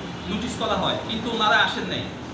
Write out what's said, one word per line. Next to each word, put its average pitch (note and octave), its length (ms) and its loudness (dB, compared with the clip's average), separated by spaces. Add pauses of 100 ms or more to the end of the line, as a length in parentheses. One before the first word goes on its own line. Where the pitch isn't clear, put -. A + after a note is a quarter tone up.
(280)
নোটিশ G#3 300 -2
করা A3 160 0
হয়, D#3 220 2 (120)
কিন্তু A3+ 220 -2
ওনারা G#3+ 260 4
আসেন - 280 4
নাই। A2+ 180 -2 (320)